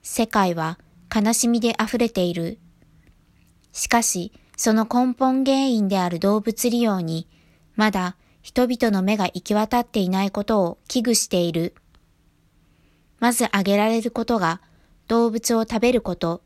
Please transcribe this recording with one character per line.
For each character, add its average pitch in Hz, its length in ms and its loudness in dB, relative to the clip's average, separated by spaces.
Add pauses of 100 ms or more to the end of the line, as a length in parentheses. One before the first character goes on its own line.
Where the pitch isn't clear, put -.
世 - 240 -2
界 190 280 2
は 165 260 -6 (340)
悲 220 180 2
し 226 140 0
み 233 140 2
で 226 200 0
溢 220 180 -2
れ 233 100 2
て 190 140 -4
い 175 120 -2
る。 175 240 -6 (1120)
し - 160 -6
か 233 140 4
し、 180 300 -4 (240)
そ 226 160 2
の 220 120 2
根 247 300 0
本 262 300 0
原 269 140 2
因 240 280 2
で 190 120 0
あ 180 100 0
る 170 100 -4
動 202 220 2
物 226 300 -2
利 240 120 0
用 202 180 0
に、 165 280 -4 (480)
ま 214 160 2
だ 180 240 -4 (260)
人 - 260 0
々 240 220 0
の 190 120 0
目 208 140 2
が 190 100 0
行 - 160 -6
き 208 120 -2
渡 220 260 2
っ 240 60 -4
て 220 140 -2
い 185 80 0
な 190 160 0
い 196 80 -4
こ 202 100 -4
と 208 200 0
を 170 160 -4 (100)
危 254 120 -2
惧 233 140 0
し - 140 -2
て 180 120 0
い 170 120 0
る。 165 220 -4 (1500)
ま 240 100 4
ず 240 140 0
挙 202 180 0
げ 202 140 2
ら 208 100 2
れ 226 140 0
る 233 100 -6
こ 233 140 -6
と 226 160 0
が、 170 200 0 (460)
動 233 240 2
物 226 240 -2
を 226 80 2
食 220 160 -4
べ 240 140 2
る 240 80 2
こ 180 160 -6
と。 170 280 -4